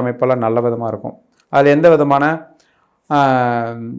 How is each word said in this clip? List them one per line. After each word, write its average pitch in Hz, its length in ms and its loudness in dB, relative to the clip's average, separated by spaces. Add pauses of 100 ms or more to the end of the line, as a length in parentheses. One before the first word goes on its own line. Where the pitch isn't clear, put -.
அமைப்பெல்லாம் 123 440 -2
நல்ல 113 140 0
விதமா 117 260 -4
இருக்கும். - 300 -10 (320)
அதுல 143 220 2
எந்த 156 200 4
விதமான, 143 340 2 (840)
ஆ, 147 80 0 (800)